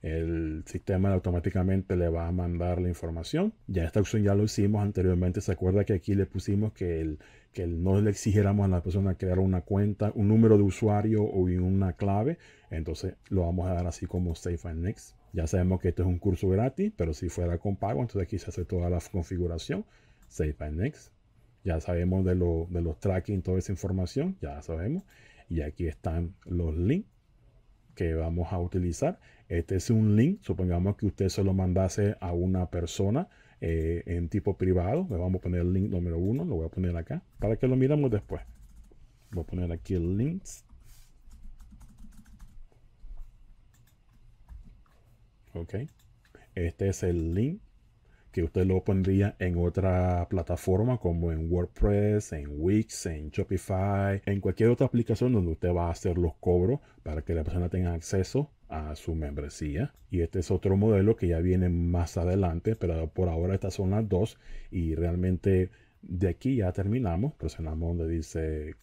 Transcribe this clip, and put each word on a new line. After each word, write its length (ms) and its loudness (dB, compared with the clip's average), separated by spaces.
El 640 -4
sistema 460 0
automáticamente 800 0
le 140 2
va 180 -2
a 60 -2
mandar 500 -2
la 60 0
información. 640 -4
Ya 160 0
esta 160 0
opción 240 0
ya 100 4
lo 80 4
hicimos 400 2
anteriormente. 580 2
¿Se 120 -2
acuerda 320 2
que 80 0
aquí 240 0
le 100 2
pusimos 460 -2
que 280 -2
el, 200 -4
que 100 -8
el, 220 -2
no 160 4
le 100 4
exigiéramos 540 2
a 40 4
la 140 2
persona 320 0
crear 240 0
una 220 4
cuenta, 560 0
un 100 2
número 300 8
de 80 8
usuario 580 2
o 260 2
y 80 2
una 360 2
clave? 460 0
Entonces 440 -6
lo 140 2
vamos 260 0
a 60 0
dar 120 0
así 200 -6
como 280 -2
Save 300 -4
and 180 -6
Next. 320 -6
Ya 140 -2
sabemos 340 2
que 100 0
esto 120 -2
es 60 2
un 100 0
curso 300 0
gratis, 480 0
pero 180 -2
si 140 -6
fuera 300 -2
con 180 -2
pago, 240 -2
entonces 260 -2
aquí 140 -6
se 100 -12
hace 140 -6
toda 260 -2
la 80 0
configuración. 720 -4
Save 320 -4
and 220 -6
Next. 320 -6
Ya 160 -2
sabemos 440 0
de 100 2
lo, 360 0
de 120 -2
los 160 -4
tracking, 420 -2
toda 200 0
esa 100 -6
información, 680 -4
ya 220 -8
sabemos. 420 -6
Y 120 -2
aquí 260 -4
están 480 -4
los 320 -2
links 320 0
que 200 -2
vamos 380 -2
a 60 -4
utilizar. 640 -2
Este 300 -2
es 120 -4
un 280 4
link, 260 4
supongamos 540 0
que 100 -4
usted 220 0
se 160 0
lo 100 2
mandase 640 2
a 140 -6
una 360 0
persona, 600 -2
eh, 460 -2
en 220 -2
tipo 280 -2
privado. 520 0
Le 100 -4
vamos 200 0
a 40 -8
poner 180 -2
el 120 0
link 160 0
número 300 -2
uno, 260 -2
lo 120 -4
voy 100 -4
a 40 -8
poner 260 -2
acá 260 -6
para 160 0
que 140 0
lo 80 2
miremos 340 2
después. 320 -4
Voy 140 -6
a 20 -18
poner 240 -4
aquí 240 -6
el 220 0
links. 480 -6
Ok, 200 -10
este 320 -2
es 160 -2
el 300 0
link 280 0
que 120 -2
usted 220 0
lo 180 2
pondría 580 2
en 180 0
otra 720 2
plataforma 640 0
como 360 0
en 200 -2
WordPress, 800 2
en 160 -8
Wix, 560 0
en 240 -6
Shopify, 960 -2
en 160 0
cualquier 300 2
otra 160 2
aplicación 480 0
donde 180 2
usted 220 0
va 140 0
a 20 -2
hacer 260 -2
los 200 0
cobros 440 2
para 180 -6
que 140 -4
la 100 0
persona 240 -2
tenga 240 0
acceso 580 -2
a 260 -8
su 180 -6
membresía. 800 -6
Y 140 0
este 160 -2
es 120 -2
otro 280 2
modelo 360 6
que 140 -2
ya 120 2
viene 280 2
más 480 0
adelante, 580 0
pero 380 -2
por 160 0
ahora 240 0
estas 220 -2
son 160 0
las 180 0
dos 300 0
y 240 -2
realmente 760 2
de 300 -2
aquí 260 -2
ya 160 0
terminamos. 600 0
Presionamos 640 -4
donde 120 -2
dice 720 -4